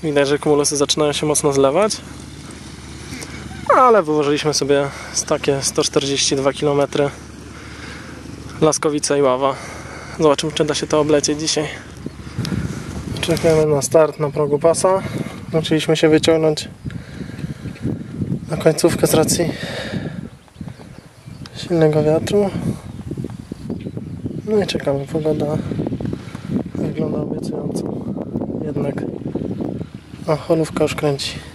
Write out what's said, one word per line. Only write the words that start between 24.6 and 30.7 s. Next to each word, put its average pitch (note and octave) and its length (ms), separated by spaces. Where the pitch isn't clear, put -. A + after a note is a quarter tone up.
i D#3 40
czekamy. C#3 380
Pogoda D3+ 400
wygląda - 420
obiecująco. - 680
Jednak, C#3+ 300
o, D#3+ 80
holówka D#3+ 480